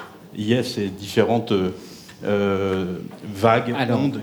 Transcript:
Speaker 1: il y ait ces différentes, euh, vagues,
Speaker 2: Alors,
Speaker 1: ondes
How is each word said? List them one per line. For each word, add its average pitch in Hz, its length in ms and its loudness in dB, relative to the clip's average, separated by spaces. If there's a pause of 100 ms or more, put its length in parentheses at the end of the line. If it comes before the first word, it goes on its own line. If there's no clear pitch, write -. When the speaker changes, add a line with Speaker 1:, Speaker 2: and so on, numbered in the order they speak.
(360)
Speaker 1:
il 104 80 -4
y 107 80 2
ait 123 100 4
ces 104 260 -2
différentes, 104 640 2 (720)
euh, 98 760 0 (360)
vagues, 117 420 4
Speaker 2:
Alors, 123 240 2
Speaker 1:
ondes 131 220 0